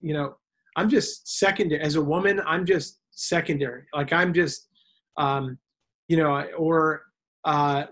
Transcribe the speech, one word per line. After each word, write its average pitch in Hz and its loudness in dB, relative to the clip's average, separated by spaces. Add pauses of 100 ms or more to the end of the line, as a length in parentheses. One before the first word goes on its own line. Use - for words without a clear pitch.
you 156 -4
know, 143 -4 (400)
I'm 202 0
just - -2
secondary. 196 0
As 151 -2
a 160 2
woman, 185 0
I'm 170 -2
just 170 0 (120)
secondary. 139 -4 (100)
Like, 143 -4
I'm 175 2
just, 160 0 (480)
um, 139 -2 (500)
you 165 4
know," 151 4
I, 143 -4
or, 156 2 (420)
uh, 147 2